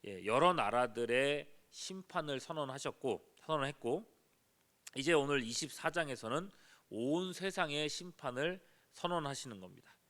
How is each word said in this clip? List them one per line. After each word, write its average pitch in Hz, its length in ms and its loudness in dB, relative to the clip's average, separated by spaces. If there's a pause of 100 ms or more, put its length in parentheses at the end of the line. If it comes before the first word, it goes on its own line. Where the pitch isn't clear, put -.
예, 95 200 -8
여러 139 280 6
나라들의 123 960 2 (180)
심판을 165 680 -6
선언하셨고, 135 1000 -4
선언을 147 260 0
했고, 147 420 -2 (880)
이제 135 160 2
오늘 143 320 6
이십사 127 480 -2
장에서는 147 580 -2 (420)
온 156 420 0
세상의 160 560 0
심판을 170 720 -4 (320)
선언하시는 139 680 -2
겁니다. - 340 -18 (160)